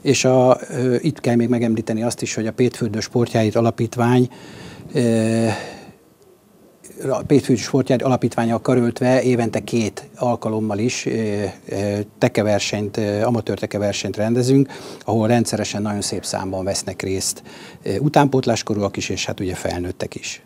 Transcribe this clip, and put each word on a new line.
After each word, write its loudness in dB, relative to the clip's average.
És 2
a, 8
ö, 0
itt -2
kell 2
még 2
megemlíteni 0
azt -2
is, -6
hogy -4
a -6
Pétfürdő 0
Sportjáit 2
Alapítvány, 2
ö, 2
a -2
Pétfürdő 2
Sportjáit 0
Alapítvánnyal 0
karöltve 2
évente 2
két -4
alkalommal -2
is, -2
ö, -2
ö, -2
tekeversenyt, 0
ö, 0
amatőr 0
tekeversenyt -2
rendezünk, 4
ahol 2
rendszeresen 0
nagyon -4
szép -6
számban -4
vesznek -4
részt, -4
ö, -2
utánpótláskorúak 2
is, -6
és -4
hát -6
ugye -4
felnőttek -6
is. -12